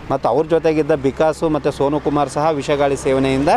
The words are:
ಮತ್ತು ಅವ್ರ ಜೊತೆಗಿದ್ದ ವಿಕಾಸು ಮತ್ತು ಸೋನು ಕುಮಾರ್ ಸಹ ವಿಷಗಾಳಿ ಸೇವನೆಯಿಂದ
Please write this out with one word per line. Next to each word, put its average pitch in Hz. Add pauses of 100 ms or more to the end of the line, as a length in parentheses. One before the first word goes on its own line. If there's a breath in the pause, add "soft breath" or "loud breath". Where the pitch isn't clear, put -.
(120)
ಮತ್ತು 135
ಅವ್ರ 143
ಜೊತೆಗಿದ್ದ 156
ವಿಕಾಸು 156
ಮತ್ತು 151
ಸೋನು 143
ಕುಮಾರ್ 143
ಸಹ 151
ವಿಷಗಾಳಿ 139
ಸೇವನೆಯಿಂದ 135